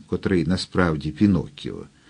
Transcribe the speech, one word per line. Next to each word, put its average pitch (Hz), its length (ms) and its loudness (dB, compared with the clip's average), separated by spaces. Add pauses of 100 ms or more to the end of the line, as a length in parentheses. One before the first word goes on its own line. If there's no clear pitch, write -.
котрий 90 400 0
насправді 80 640 0
Піноккіо. 69 760 0 (260)